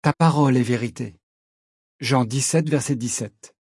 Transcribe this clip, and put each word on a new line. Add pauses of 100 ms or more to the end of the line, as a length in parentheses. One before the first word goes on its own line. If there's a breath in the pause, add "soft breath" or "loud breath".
Ta
parole
est
vérité. » (840)
Jean
dix-sept,
verset
dix-sept. (120)